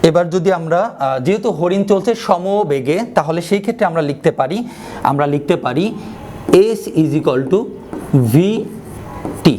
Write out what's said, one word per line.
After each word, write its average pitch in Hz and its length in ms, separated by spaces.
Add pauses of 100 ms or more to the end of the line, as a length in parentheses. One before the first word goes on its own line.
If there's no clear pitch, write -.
এবার 175 160 (100)
যদি 185 140 (100)
আমরা, 165 260
আহ, 135 400
যেহেতু 202 240 (100)
হরিণ 185 320
চলছে 196 200 (160)
সমবেগে, 175 680 (200)
তাহলে 165 220 (100)
সেই 202 140
ক্ষেত্রে 233 260
আমরা 165 200
লিখতে 156 300
পারি, 143 180 (520)
আমরা 143 240
লিখতে 147 220 (100)
পারি 139 200 (920)
S - 40 (200)
is 147 180
equal 139 220 (100)
to 190 80 (760)
V - 20 (1080)
T। - 20 (120)